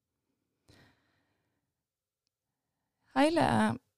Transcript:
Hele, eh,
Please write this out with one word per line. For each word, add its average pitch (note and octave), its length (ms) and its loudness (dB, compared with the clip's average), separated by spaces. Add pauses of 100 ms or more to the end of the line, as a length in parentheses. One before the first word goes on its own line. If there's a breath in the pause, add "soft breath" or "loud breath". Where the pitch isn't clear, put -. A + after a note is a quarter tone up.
(3250 soft breath)
Hele, D4+ 260 0
eh, A3 340 0 (240)